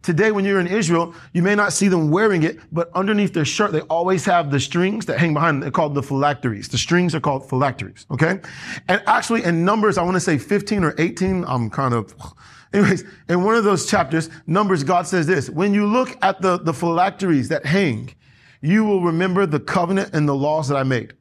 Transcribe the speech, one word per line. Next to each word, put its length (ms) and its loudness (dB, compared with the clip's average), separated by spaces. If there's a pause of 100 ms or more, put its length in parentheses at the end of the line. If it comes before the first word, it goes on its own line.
Today, 280 2
when 140 0
you're 160 2
in 80 0
Israel, 440 0 (200)
you 100 2
may 140 4
not 160 2
see 160 2
them 220 2
wearing 340 2
it, 160 -2 (100)
but 240 -2
underneath 400 0
their 100 0
shirt, 280 0
they 100 0
always 420 0
have 280 2
the 80 2
strings 460 -2
that 120 -4
hang 160 2
behind 220 2
them. 60 -2
They're 100 -6
called 240 0
the 80 -2
phylacteries. 640 -2
The 100 -4
strings 380 2
are 40 -2
called 280 -4
phylacteries, 640 -4
okay? 280 0 (460)
And 220 0
actually, 340 2
in 220 0
Numbers, 340 2
I 40 0
wanna 180 0
say 180 0
fifteen 460 -2
or 140 -2
eighteen, 480 -2
I'm 240 -2
kind 240 -2
of, 200 -4 (580)
anyways, 320 2 (240)
in 140 2
one 120 2
of 100 2
those 220 0
chapters, 440 0 (160)
Numbers, 360 2
God 240 0
says 200 0
this, 240 0
"When 240 0
you 120 2
look 360 0
at 180 0
the, 180 0
the 140 -2
phylacteries 760 0
that 160 -4
hang, 500 -2 (460)
you 240 2
will 180 0
remember 440 0
the 140 -2
covenant 540 -2
and 140 2
the 60 0
laws 340 -2
that 80 0
I 60 0
made" 380 -2